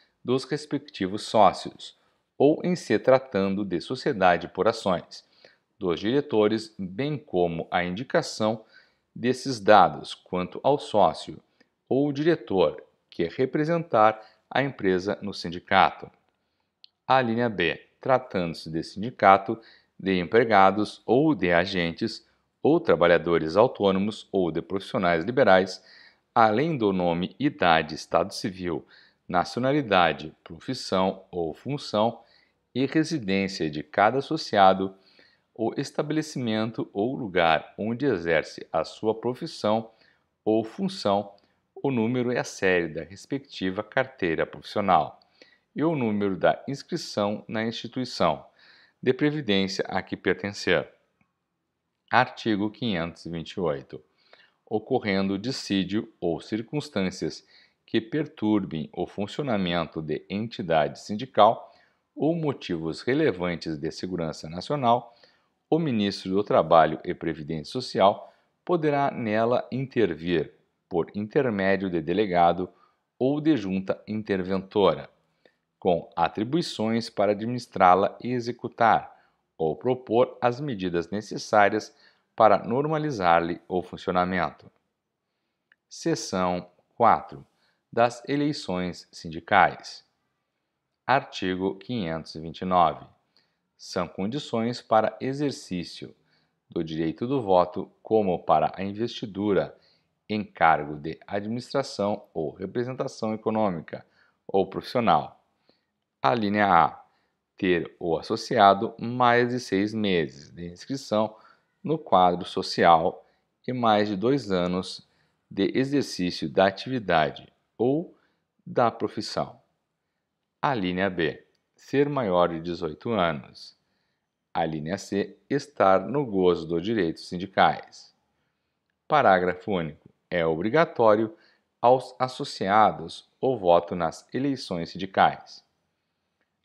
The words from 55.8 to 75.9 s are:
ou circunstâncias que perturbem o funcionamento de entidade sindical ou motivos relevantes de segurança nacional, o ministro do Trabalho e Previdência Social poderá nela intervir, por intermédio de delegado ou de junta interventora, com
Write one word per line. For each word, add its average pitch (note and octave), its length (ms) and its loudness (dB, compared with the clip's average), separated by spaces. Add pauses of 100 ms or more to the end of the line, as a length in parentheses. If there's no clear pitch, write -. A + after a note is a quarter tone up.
ou E2 200 -4
circunstâncias G#2 1080 -6 (400)
que A2+ 140 -2
perturbem G#2+ 920 -4
o F2 140 -6
funcionamento F#2+ 960 -4
de D2+ 260 -6
entidade E2 720 -2
sindical - 720 2 (420)
ou E3 200 -2
motivos E2+ 680 -6
relevantes F2+ 760 -2
de D#2 120 -6
segurança E2+ 580 -8
nacional, A#2+ 680 -2 (540)
o D#3 80 4
ministro G#2 540 -2
do G2+ 100 2
Trabalho E2 640 4
e F2 100 -4
Previdência D#2 560 -8
Social A#2+ 640 0 (300)
poderá D3 460 -2
nela A2+ 600 0
intervir, F2 840 -2 (340)
por E2+ 260 -2
intermédio G2 760 0
de F2 100 -2
delegado F2 680 2 (500)
ou C#3 220 -2
de D3+ 160 2
junta F#2+ 520 -4
interventora, F#2+ 1000 0 (680)
com E2+ 380 0